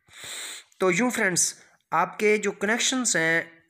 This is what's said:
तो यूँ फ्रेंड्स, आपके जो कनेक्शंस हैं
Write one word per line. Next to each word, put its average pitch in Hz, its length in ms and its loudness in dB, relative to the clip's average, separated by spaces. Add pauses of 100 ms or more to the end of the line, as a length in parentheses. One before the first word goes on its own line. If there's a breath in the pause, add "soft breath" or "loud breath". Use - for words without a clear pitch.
(800 loud breath)
तो 185 100 4
यूँ 226 200 2
फ्रेंड्स, 196 520 0 (300 loud breath)
आपके 190 460 2
जो 196 140 -2
कनेक्शंस 226 640 0
हैं 165 540 0